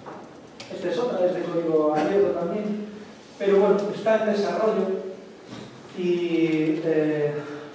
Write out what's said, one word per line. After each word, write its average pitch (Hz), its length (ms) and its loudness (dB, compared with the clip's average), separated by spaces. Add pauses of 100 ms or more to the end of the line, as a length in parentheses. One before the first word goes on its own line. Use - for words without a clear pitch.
(720)
Esta 180 160 -6
es 170 80 -2
otra, 180 260 0
es 180 120 2
de 175 80 -2
código 160 500 2
abierto 190 380 2
también, 208 560 -4 (500)
pero 196 220 4
bueno, 196 180 6 (160)
está 220 300 2
en 208 80 2
desarrollo. 202 540 2 (1120)
Y, 160 840 2
eh, 151 500 2 (420)